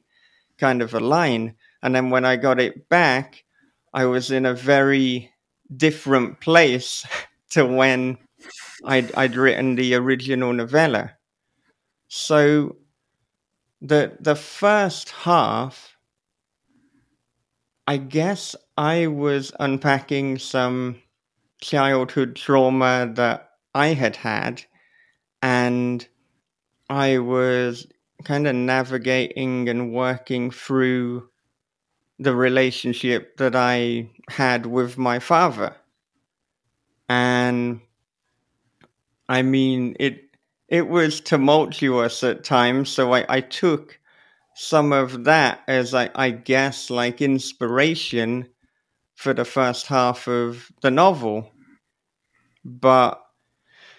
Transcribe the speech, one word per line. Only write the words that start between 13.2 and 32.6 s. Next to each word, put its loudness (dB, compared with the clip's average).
the, 0
the 2
first -2
half, -2
I 0
guess -4
I 0
was -2
unpacking -2
some -4
childhood 0
trauma 2
that -2
I 2
had 0
had, -6
and 0
I 2
was -2
kind -2
of 0
navigating -2
and -4
working -4
through -4
the 0
relationship 0